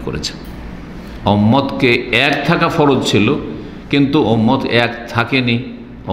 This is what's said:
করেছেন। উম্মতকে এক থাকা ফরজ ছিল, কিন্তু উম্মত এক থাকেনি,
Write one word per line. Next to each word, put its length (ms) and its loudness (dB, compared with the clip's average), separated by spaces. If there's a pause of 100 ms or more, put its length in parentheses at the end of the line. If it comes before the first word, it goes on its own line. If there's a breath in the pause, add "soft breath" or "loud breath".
করেছেন। 320 -8 (960 loud breath)
উম্মতকে 560 2 (360)
এক 80 2 (140)
থাকা 280 2
ফরজ 240 4 (100)
ছিল, 160 4 (640 loud breath)
কিন্তু 280 2 (160)
উম্মত 260 2 (240)
এক 80 -2 (200)
থাকেনি, 440 0 (560)